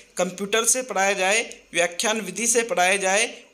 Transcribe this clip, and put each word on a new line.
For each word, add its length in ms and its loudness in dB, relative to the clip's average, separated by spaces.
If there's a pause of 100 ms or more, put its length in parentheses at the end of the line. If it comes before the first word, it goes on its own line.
(180)
कंप्यूटर 480 -2
से 160 2
पढ़ाया 320 0
जाए, 440 0 (160)
व्याख्यान 480 0
विधि 260 -6
से 140 2
पढ़ाया 360 2
जाए 460 0 (100)